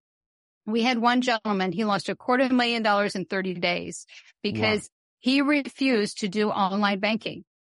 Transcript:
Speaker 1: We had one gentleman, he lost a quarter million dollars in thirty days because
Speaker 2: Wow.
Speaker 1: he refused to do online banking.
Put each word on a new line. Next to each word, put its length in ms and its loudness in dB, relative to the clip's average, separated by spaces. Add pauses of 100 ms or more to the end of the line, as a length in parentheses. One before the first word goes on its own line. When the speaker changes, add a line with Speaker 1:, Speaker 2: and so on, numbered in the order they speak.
(640)
Speaker 1:
We 180 0
had 160 2
one 220 4
gentleman, 520 0
he 100 -2
lost 260 -2
a 60 -4
quarter 340 2
million 320 2
dollars 340 2
in 100 -4
thirty 300 -4
days 500 -4 (360)
because 420 0
Speaker 2:
Wow. 40 -18 (320)
Speaker 1:
he 220 2
refused 800 0
to 100 -2
do 200 0
online 520 0
banking. 420 -4 (260)